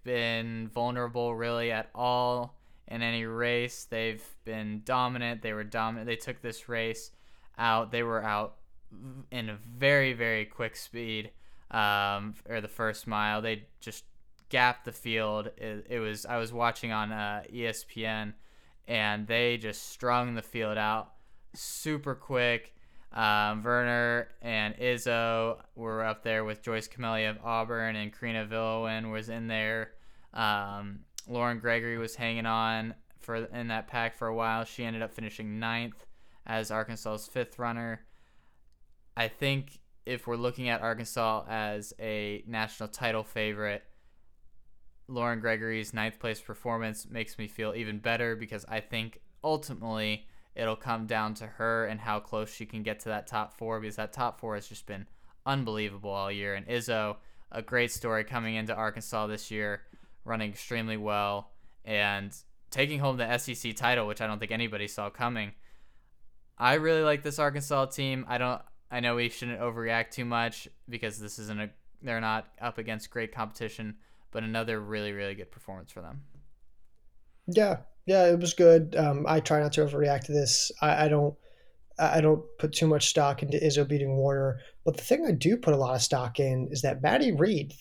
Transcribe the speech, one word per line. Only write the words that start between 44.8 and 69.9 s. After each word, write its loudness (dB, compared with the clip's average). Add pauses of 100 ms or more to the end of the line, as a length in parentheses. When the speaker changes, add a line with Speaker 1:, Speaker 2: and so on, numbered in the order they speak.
Speaker 1:
Lauren -2
Gregory's -2
ninth -2
place -4
performance -6
makes -8
me -8
feel -4
even -4
better 0
because -10
I -4
think -6 (240)
ultimately -2 (300)
it'll 0
come -4
down 0
to -12
her 0
and -6
how -2
close -6
she -12
can -8
get -4
to -8
that -4
top -6
four, -4
because -8
that -6
top -4
four -6
has -8
just -14
been -10 (400)
unbelievable -2
all -2
year. -4
And -8
Izzo, 0 (340)
a -6
great 2
story 0
coming -4
into -2
Arkansas -2
this -8
year, -4 (420)
running -4
extremely -4
well 0 (320)
and 0 (360)
taking 0
home 2
the 0
S 0
E -6
C -4
title, 4
which -4
I -2
don't -4
think -6
anybody -2
saw -6
coming. -4 (1080)
I 8
really 6
like 4
this -4
Arkansas 2
team. -2
I 2
don't, 0 (280)
I -4
know 2
we 2
shouldn't -6
overreact 0